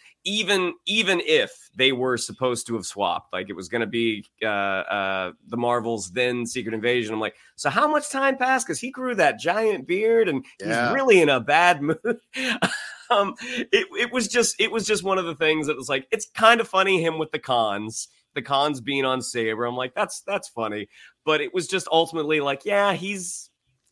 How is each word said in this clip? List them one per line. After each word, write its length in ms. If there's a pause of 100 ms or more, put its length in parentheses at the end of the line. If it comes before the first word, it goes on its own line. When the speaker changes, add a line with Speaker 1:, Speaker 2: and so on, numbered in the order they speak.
(240)
Speaker 1:
even, 500 (120)
even 380
if 500
they 180
were 240
supposed 520
to 60
have 120
swapped, 460
like, 160
it 60
was 140
gonna 180
be, 380 (180)
uh, 40
uh, 880 (160)
the 80
Marvels, 560
then 340
Secret 280
Invasion, 400
I'm 60
like, 160 (200)
"So 140
how 180
much 220
time 260
passed? 300
'Cause 140
he 100
grew 260
that 240
giant 460
beard 420
and 160 (160)
Speaker 2:
Yeah. 260
Speaker 1:
he's 80
really 260
in 80
a 120
bad 420
<laughs> 0
mood." 360 (920)
Um, 320
it, 520
it 200
was 140
just, 340
it 120
was 140
just 180
one 140
of 80
the 100
things 320
that 80
was 120
like, 220
it's 240
kind 260
of 80
funny 360
him 140
with 120
the 80
cons, 680 (260)
the 80
cons 380
being 240
on 180
Saber. 420
I'm 120
like, 180
"That's, 280
that's 260
funny." 400 (360)
But 160
it 140
was 140
just 240
ultimately 480
like, 240
yeah, 300
he's, 540 (440)